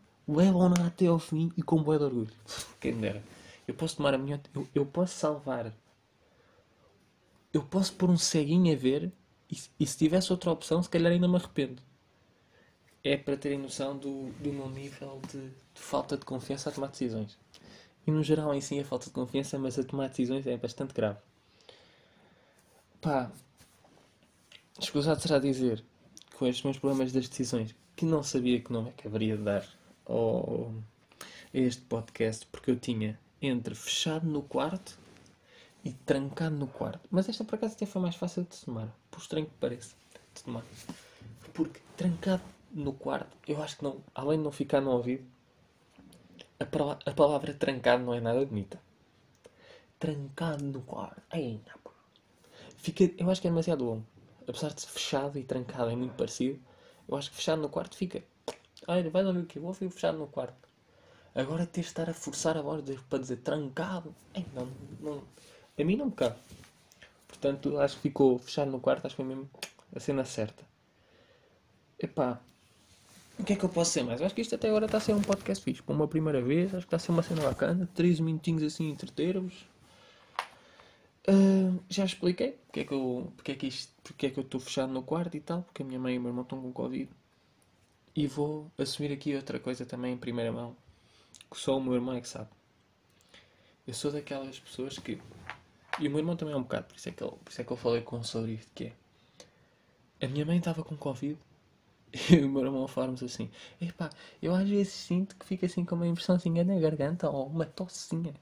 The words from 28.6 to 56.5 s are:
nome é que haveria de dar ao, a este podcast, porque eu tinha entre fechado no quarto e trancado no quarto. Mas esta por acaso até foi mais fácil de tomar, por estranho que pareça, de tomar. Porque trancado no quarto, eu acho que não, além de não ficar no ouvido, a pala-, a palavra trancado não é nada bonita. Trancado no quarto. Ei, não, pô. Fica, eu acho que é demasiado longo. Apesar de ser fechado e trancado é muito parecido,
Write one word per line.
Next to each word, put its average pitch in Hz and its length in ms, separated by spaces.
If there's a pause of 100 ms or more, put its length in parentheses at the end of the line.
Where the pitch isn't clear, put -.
nome 117 160
é - 40
que - 140
haveria 110 300
de 104 60
dar 101 200 (440)
ao, 117 680 (480)
a - 20 (300)
este 127 280
podcast, 113 640
porque - 240
eu 123 80
tinha 110 400 (200)
entre 117 360
fechado 160 500
no 151 160
quarto 147 560 (840)
e 127 100
trancado 143 600
no 143 100
quarto. - 460
Mas 190 180
esta 226 140
por 220 100
acaso 220 220
até 208 100
foi 190 160
mais 175 140
fácil 180 260
de - 240
tomar, 113 260 (200)
por - 80
estranho 156 260
que - 140
pareça, 120 360 (380)
de - 100
tomar. 113 200 (920)
Porque - 260 (160)
trancado 180 460 (320)
no 143 180
quarto, - 460 (100)
eu 147 140
acho 151 160
que 151 60
não, 135 180 (140)
além 143 240
de 151 60
não 143 60
ficar 139 300
no 139 80
ouvido, 123 340 (1400)
a - 60
pala-, 147 400
a 143 60
palavra 147 420
trancado 127 500
não 120 120
é 120 40
nada 117 240
bonita. 107 380 (1160)
Trancado 147 680
no 135 160
quarto. - 400 (100)
Ei, 120 360
não, - 160
pô. - 80 (920)
Fica, 175 320
eu 180 140
acho 185 100
que 180 60
é - 20
demasiado 165 340
longo. 113 220 (420)
Apesar 147 240
de - 100
ser - 80
fechado 143 500
e 127 40
trancado 127 460
é 117 60
muito 123 180
parecido, 127 460 (480)